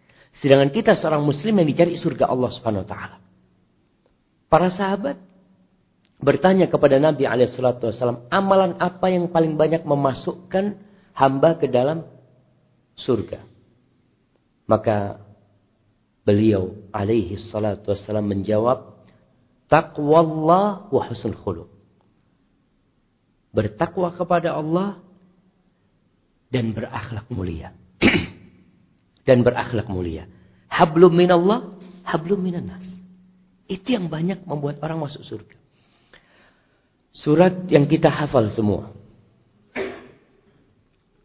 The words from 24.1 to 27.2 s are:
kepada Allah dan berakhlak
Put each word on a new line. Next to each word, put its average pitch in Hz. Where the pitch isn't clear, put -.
kepada 170
Allah 175
dan 113
berakhlak 110